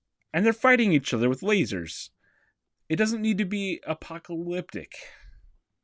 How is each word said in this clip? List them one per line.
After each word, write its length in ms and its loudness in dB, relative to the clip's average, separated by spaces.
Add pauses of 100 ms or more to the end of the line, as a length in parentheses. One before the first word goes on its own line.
(340)
and 120 2
they're 80 4
fighting 400 4
each 200 2
other 140 2
with 140 0
lasers. 680 -2 (800)
It 80 0
doesn't 260 0
need 180 2
to 60 0
be 400 -4
apocalyptic. 1080 -8 (920)